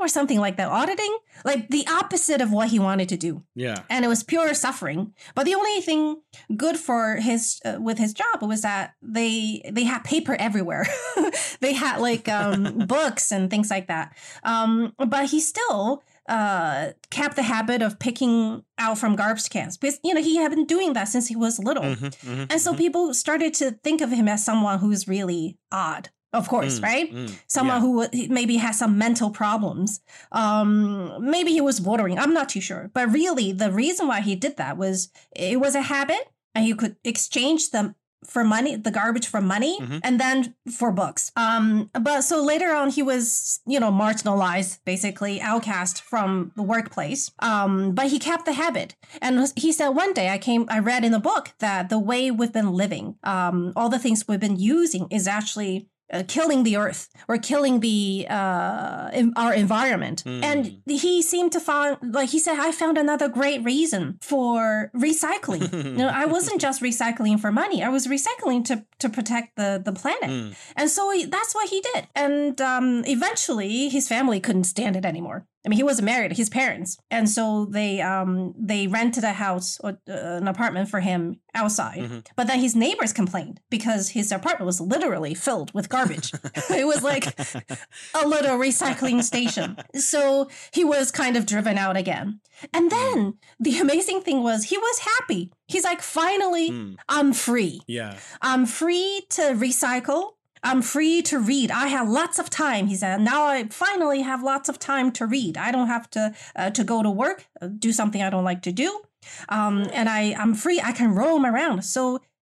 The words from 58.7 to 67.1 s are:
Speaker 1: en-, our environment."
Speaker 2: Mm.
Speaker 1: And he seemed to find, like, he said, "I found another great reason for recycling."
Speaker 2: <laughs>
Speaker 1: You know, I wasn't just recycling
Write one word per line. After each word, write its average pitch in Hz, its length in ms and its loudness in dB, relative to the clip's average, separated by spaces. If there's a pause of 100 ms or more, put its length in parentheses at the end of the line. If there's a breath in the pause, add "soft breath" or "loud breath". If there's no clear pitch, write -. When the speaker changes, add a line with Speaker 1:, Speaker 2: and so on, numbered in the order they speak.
Speaker 1:
en-, 233 240 4
our 233 180 2
environment." 208 720 0
Speaker 2:
Mm. 127 180 -6
Speaker 1:
And 269 420 -2
he 339 360 2
seemed 349 300 0
to 339 80 -2
find, 285 420 0
like, 247 280 -2
he 302 80 2
said, 311 200 0
"I 320 140 0
found 320 260 0
another 294 300 2
great 254 360 0
reason 240 560 0
for 226 720 0
recycling." 294 800 0
Speaker 2:
<laughs> 147 180 -4 (100)
Speaker 1:
You 254 60 4
know, - 20 2
I 269 180 0
wasn't 349 340 0
just 269 220 0
recycling 233 580 2